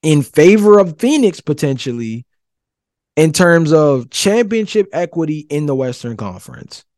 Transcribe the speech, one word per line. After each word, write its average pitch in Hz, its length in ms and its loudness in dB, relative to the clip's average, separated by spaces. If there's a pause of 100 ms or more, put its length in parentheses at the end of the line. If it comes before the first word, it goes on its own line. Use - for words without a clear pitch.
in 151 200 2
favor 208 560 4
of 180 200 0
Phoenix 247 420 0
potentially 123 840 -6 (880)
in 156 160 2
terms 170 420 2
of 143 360 2
championship 214 840 -2
equity 160 580 -6
in 147 160 -4
the 139 80 -2
Western 123 420 -6
Conference. - 680 -16 (120)